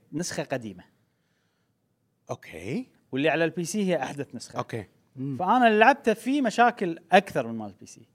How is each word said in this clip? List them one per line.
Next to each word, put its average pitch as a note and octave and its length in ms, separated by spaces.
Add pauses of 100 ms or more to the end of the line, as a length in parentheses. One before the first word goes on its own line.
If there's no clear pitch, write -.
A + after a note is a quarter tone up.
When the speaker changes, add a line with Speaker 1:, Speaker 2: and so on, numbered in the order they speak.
(140)
Speaker 1:
نسخه D#3+ 300
قديمه. A2 400 (1500)
Speaker 2:
أوكي. A#2+ 600 (220)
Speaker 1:
واللي C#3 180
على D#3+ 160
البي E3 180
سي G#3 200
هي E3+ 200
احدث C#3 320
نسخه. - 220
Speaker 2:
أوكي. A#2 280 (300)
Speaker 3:
مم. C3 240
Speaker 1:
فانا A#3 280
اللي G#3+ 120
لعبته A#3+ 340
فيه C4+ 280
مشاكل A3+ 580 (120)
اكثر F3 360
من A2+ 100
مال G#2+ 100
البي G2 180
سي. A2+ 300